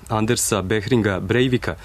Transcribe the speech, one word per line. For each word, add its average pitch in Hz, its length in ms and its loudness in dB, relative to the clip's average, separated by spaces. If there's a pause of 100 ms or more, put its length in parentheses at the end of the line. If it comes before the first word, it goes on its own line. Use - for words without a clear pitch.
Andersa 110 540 0
Behringa 101 580 0
Breivika, 117 540 0 (100)